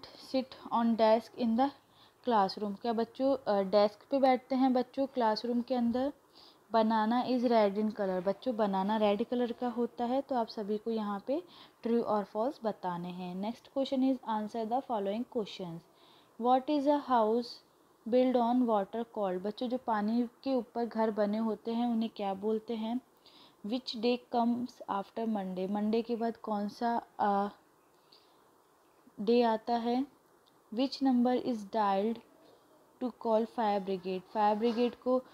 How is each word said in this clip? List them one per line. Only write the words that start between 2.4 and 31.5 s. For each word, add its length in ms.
क्या 120
बच्चों, 440
अ, 260
डेस्क 480
पे 80
बैठते 360
हैं 180
बच्चों 340
क्लासरूम 560
के 120
अंदर? 380
Banana 520
is 160
red 320
in 120
color। 400
बच्चों 300
बनाना 400
रेड 280
कलर 280
का 160
होता 360
है, 160
तो 160
आप 120
सभी 300
को 120
यहाँ 360
पे 160
ट्रू 200
और 220
फॉल्स 400
बताने 440
हैं। 260
नेक्स्ट 340
क्वेश्चन 460
is 40
answer 440
the 180
following 340
questions। 420
What 200
is 200
a 140
house 380
built 280
on 300
water 380
called? 240
बच्चों 260
जो 100
पानी 440
के 320
ऊपर 300
घर 260
बने 280
होते 320
हैं 160
उन्हें 300
क्या 180
बोलते 400
हैं? 260
Which 300
day 220
comes 360
after 360
Monday? 440
मंडे 320
के 140
बाद 200
कौन 320
सा, 340
अ, 300
डे 220
आता 340
है? 440
Which 280
number 400
is 140